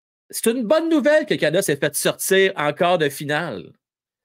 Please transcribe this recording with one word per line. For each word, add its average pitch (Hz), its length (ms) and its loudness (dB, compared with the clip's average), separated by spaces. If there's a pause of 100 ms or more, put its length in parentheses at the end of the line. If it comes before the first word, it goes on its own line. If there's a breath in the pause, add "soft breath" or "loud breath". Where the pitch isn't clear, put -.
(280)
c'est - 240 -2
une 254 100 -2
bonne 320 260 0
nouvelle 302 380 2
que 180 80 -2
le 143 60 -4
Canada 165 220 0
s'est 156 120 0
fait 143 220 -4
sortir 190 580 0
en 147 180 -2
quart 175 260 0
de 151 100 0
finale. 147 640 -6 (520)